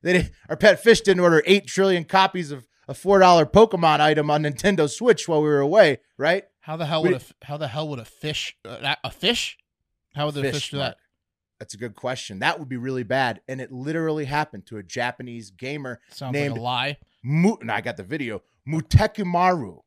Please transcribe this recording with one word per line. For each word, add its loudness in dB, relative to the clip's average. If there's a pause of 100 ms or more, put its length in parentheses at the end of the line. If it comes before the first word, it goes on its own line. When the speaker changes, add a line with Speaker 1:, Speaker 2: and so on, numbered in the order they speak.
Speaker 1:
They 0
didn't, 0 (180)
our -4
pet 4
fish 6
didn't 2
order 4
eight 4
trillion 0
copies 0
of -14 (200)
a -10
four 2
dollar 8
Pokemon 4
item 2
on 0
Nintendo 0
Switch 0
while 0
we 0
were 2
away, 4 (200)
right? 0 (160)
Speaker 2:
How -12
the -6
hell -2
Speaker 1:
We 2
Speaker 2:
would -2
a -20
f-, -20 (100)
how -12
the -8
hell -8
would -10
a -16
fish, -10 (100)
uh, -14
that, -6
a -10
fish? -4 (580)
How -4
would -8
the -6
Speaker 1:
Fish, -2
Speaker 2:
fish -8
do -10
Speaker 1:
Mark. -6
Speaker 2:
that? -20 (600)
Speaker 1:
That's -18
a -18
good -12
question. -10
That -4
would -14
be -8
really -8
bad. -4
And -12
it -14
literally -6
happened -6
to -16
a -14
Japanese -10
gamer -12 (120)
Speaker 2:
Sounds -10
Speaker 1:
named -4
Speaker 2:
like -8
a -10
lie. -4 (260)
Speaker 1:
Mu-, 2
no, -6
I -4
got -8
the -14
video. -10 (640)
Mutekumaru. -2